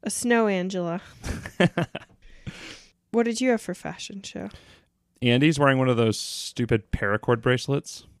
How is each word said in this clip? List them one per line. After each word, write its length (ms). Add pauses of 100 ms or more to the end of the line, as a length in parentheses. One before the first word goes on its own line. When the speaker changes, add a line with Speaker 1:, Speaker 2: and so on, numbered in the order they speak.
Speaker 1:
A 60
snow 380
Angela. 560 (560)
Speaker 2:
<laughs> 120 (1400)
Speaker 1:
What 120
did 160
you 100
have 100
for 140
fashion 480
show? 280 (720)
Speaker 2:
Andy's 380
wearing 200
one 100
of 80
those 220
stupid 760
paracord 500
bracelets. 640 (160)